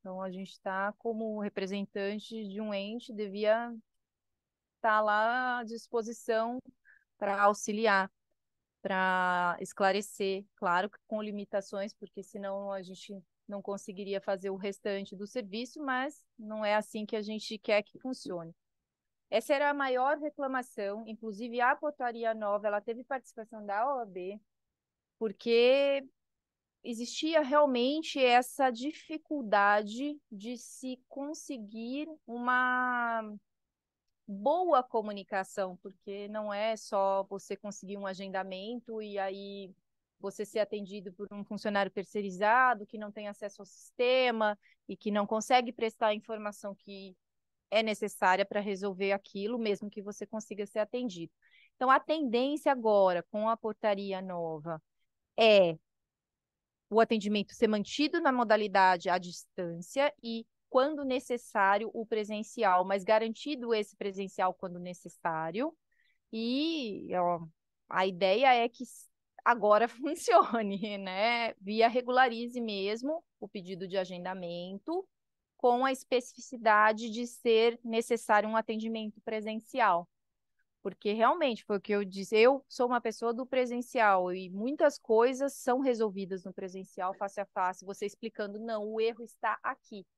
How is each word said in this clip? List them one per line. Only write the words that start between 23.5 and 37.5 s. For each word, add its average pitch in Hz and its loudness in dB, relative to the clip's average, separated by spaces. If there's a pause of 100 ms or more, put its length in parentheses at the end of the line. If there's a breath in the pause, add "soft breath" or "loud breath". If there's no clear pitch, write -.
da 208 -2 (100)
O 247 -4
A 226 -8
B, 190 -10 (800)
porque 254 4 (800)
existia 302 0
realmente 285 2
essa 247 4
dificuldade 233 0 (120)
de 220 -10
se 254 -12
conseguir 269 -10 (180)
uma 247 0 (1040)
boa 277 2
comunicação, 202 -6
porque 202 -12
não 208 -6
é 214 -2
só 196 0
você 196 -10